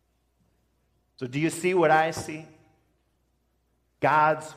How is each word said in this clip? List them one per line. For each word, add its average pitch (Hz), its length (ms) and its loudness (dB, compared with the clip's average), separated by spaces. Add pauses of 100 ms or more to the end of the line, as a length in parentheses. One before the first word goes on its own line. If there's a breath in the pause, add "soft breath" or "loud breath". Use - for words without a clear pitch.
(1160)
So 131 100 -8
do 127 120 -8
you 160 100 0
see 180 240 -2
what 165 180 4
I 160 200 2
see? 160 340 -12 (1500)
God's 151 580 0